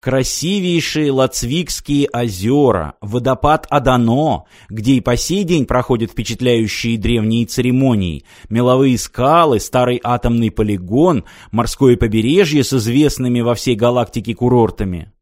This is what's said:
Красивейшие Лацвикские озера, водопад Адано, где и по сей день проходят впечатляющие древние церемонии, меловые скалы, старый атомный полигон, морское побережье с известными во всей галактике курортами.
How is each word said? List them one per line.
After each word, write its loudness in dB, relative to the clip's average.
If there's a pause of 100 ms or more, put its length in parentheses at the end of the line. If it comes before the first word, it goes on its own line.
Красивейшие -2
Лацвикские -2
озера, 0
водопад -2
Адано, 0 (240)
где 0
и 2
по 0
сей -2
день 0
проходят -2
впечатляющие -2
древние 0
церемонии, 0 (240)
меловые 2
скалы, 2
старый 0
атомный 0
полигон, 0 (260)
морское 2
побережье 2
с -4
известными 0
во 0
всей -2
галактике -2
курортами. 0 (100)